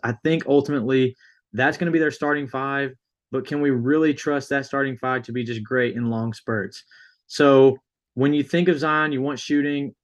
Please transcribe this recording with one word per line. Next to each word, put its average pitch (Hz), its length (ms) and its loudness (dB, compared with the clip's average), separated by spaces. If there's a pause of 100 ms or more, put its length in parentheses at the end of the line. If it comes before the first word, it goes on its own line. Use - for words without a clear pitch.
I 117 100 -2 (120)
think 160 220 0
ultimately 135 680 2 (380)
that's 131 240 0
gonna 170 140 -2
be 165 80 2
their 151 120 2
starting 147 380 -4
five, 139 460 -6 (360)
but 131 160 -4
can 147 140 -4
we 143 100 2
really 147 440 2
trust 143 340 -4
that 139 160 -2
starting 139 320 -4
five 127 280 -4
to 117 80 -12
be 120 120 -4
just 113 180 -6
great 123 340 0
in 120 120 -2
long 113 240 -2
spurts? 107 500 -6 (440)
So 135 500 6 (380)
when 139 180 0
you 147 100 0
think 175 260 0
of 160 100 2
Zion, 151 340 0
you 131 80 -2
want 139 180 -4
shooting. 143 640 -2